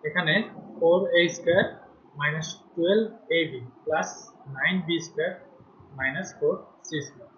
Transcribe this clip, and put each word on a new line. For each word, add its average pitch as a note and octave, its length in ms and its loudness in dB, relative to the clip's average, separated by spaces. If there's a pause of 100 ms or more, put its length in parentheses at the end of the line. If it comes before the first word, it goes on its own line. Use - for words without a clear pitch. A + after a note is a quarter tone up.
এখানে D#3 260 0 (440)
ফোর E3+ 220 6 (200)
এ - 20 6 (140)
স্কয়ার F3 300 4 (540)
মাইনাস D#3 280 -2 (260)
টুয়েলভ G3 320 2 (320)
এ - 20 4 (120)
বি B2+ 100 -10 (240)
প্লাস E3 240 0 (480)
নাইন D#3+ 180 0 (120)
বি E3+ 80 0 (120)
স্কয়ার E3 240 -4 (680)
মাইনাস C#3 280 -4 (100)
ফোর D#3+ 180 0 (320)
সি D#3 100 -6 (100)
স্কয়ার। - 300 -20